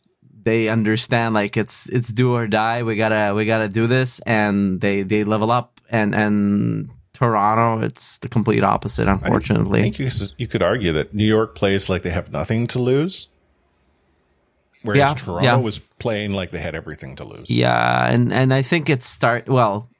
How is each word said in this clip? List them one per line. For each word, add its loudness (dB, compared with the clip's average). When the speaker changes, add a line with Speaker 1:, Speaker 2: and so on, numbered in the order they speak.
Speaker 1:
They 2
understand, 0
like, -2
it's, -2
it's -2
do 0
or -2
die. 0
We -2
gotta, 2
we 0
gotta 0
do 0
this, 0
and 0
they, 0
they 0
level 0
up. -4
And, 0
and 0
Toronto, 2
it's -6
the -8
complete 2
opposite, 0
Speaker 2:
I 4
Speaker 1:
unfortunately. 2
Speaker 2:
think -2
you -4
s-, -4
you -6
could -2
argue 0
that -4
New 0
York 2
plays 0
like -2
they -4
have -6
nothing -4
to -6
lose, -2
whereas 2
Speaker 1:
Yeah, 4
Speaker 2:
Toronto -6
Speaker 1:
yeah. 4
Speaker 2:
was -4
playing -6
like -4
they -8
had -8
everything -12
to -14
lose. -14
Speaker 1:
Yeah, 2
and, 2
and 2
I 2
think 0
it 0
start, 0
well, 0